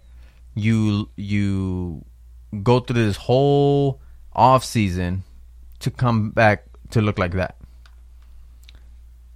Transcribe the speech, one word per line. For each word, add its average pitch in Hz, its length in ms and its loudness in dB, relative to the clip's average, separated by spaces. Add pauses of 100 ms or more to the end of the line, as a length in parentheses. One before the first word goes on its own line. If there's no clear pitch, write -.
(540)
you, 107 640 0
you 95 920 -4 (580)
go 123 160 4
through 120 260 0
this 101 120 -2
whole 143 840 2 (360)
offseason 98 880 0 (580)
to 127 120 -4
come 113 400 0
back 107 340 2 (260)
to 113 100 2
look 104 160 0
like 90 160 -2
that. 92 240 -4 (1800)